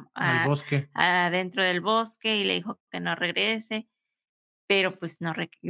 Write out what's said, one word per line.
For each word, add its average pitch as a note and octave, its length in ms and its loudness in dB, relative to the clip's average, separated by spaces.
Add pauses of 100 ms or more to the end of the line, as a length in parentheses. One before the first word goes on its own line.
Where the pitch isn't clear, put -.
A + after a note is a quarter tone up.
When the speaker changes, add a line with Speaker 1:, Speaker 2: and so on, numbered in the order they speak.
(140)
Speaker 1:
Al E3+ 240 2
Speaker 2:
a-, E3 80 2
Speaker 1:
bosque. C#3+ 480 0
Speaker 2:
adentro F3+ 720 2
del F3+ 160 2
bosque A3 560 0
y G3+ 80 0
le F#3+ 100 2
dijo F3+ 260 -6 (100)
que F3+ 100 -8
no E3+ 160 -2
regrese, G#3+ 720 -4 (800)
pero, F#3+ 300 2
pues, E3 220 -10
no E3 140 -2
reg-, - 240 -6 (120)